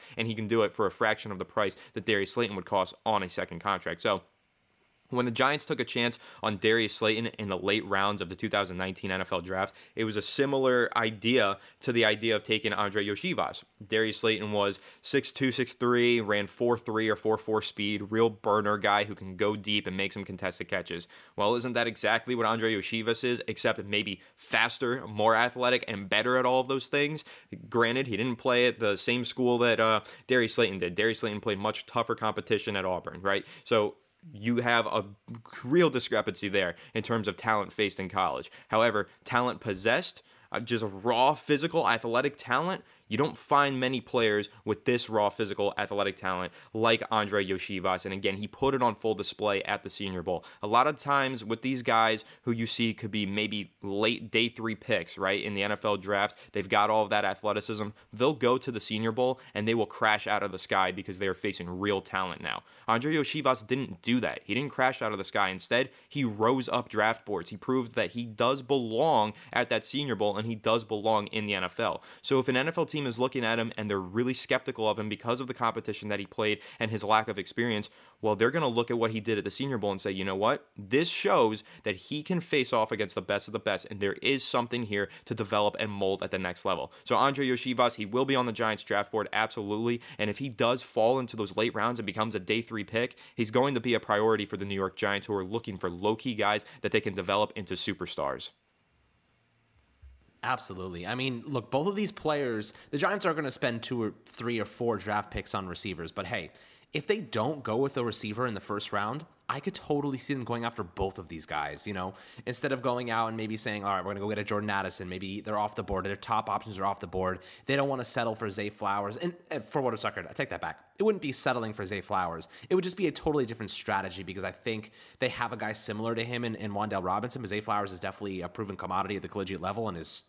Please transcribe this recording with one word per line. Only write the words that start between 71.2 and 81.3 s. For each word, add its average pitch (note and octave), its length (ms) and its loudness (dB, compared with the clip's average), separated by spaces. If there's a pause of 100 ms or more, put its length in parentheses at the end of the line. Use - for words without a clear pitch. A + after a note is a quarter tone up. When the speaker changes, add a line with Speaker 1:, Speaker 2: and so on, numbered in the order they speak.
Speaker 1:
in G#2+ 200 -4
the G#2 80 -2
N F#2 100 0
F - 160 -4
L. G#2 240 -2 (180)
So C3+ 160 2
if B2+ 80 2
an B2+ 100 2
N C3+ 120 2
F E3 100 -2
L D#3+ 80 0
team D3+ 140 -4
is A#2+ 180 -4
looking B2+ 280 0
at A2+ 120 2
him A2+ 200 -2
and G#2+ 100 -4
they're G2+ 100 0
really A2 360 -2
skeptical B2 520 0
of G#2+ 120 2
him G#2+ 100 -4
because A#2 320 -2
of C3 60 -8
the C3 80 -6
competition A2 560 -4
that G2+ 100 -2
he G2 60 -8
played G#2+ 340 -2 (180)
and A2 120 -2
his G#2+ 120 -2
lack A2 260 4
of G2+ 100 -4
experience, G#2+ 500 -2 (320)
well, G#2+ 160 2
they're A2+ 140 4
gonna D3+ 180 0
look A#2 220 0
at A#2+ 80 0
what A2+ 120 2
he A2 100 -4
did G#2+ 180 0
at F#2 60 -2
the G2 60 -4
Senior C3 280 -2
Bowl G2+ 120 0
and F#2+ 80 -2
say, G2+ 120 -4
"You F#2+ 160 -2
know F#2+ 100 -2
what? A#2 400 0
This B2 320 2
shows A#2 560 4 (200)